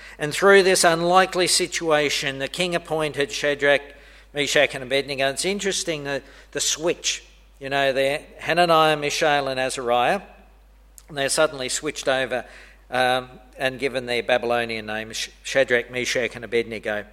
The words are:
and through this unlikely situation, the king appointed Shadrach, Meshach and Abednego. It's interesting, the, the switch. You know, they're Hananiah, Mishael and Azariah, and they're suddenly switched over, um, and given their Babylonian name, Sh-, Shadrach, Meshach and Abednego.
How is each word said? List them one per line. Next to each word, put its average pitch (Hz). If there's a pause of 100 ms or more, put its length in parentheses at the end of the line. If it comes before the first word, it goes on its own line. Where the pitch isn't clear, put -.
(160)
and 151
through 196
this 185
unlikely 175
situation, 151
the 135
king 175
appointed 151
Shadrach, 143 (500)
Meshach 143
and 135
Abednego. 135
It's 135
interesting, 180
the, 139 (300)
the 147
switch. - (340)
You 135
know, 139
they're 135 (160)
Hananiah, 160
Mishael 147
and 131
Azariah, 131 (880)
and 151
they're 135
suddenly 143
switched -
over, 127 (440)
um, 127 (300)
and 131
given 123
their 120
Babylonian 117
name, 110
Sh-, - (140)
Shadrach, 127
Meshach 123
and 120
Abednego. 107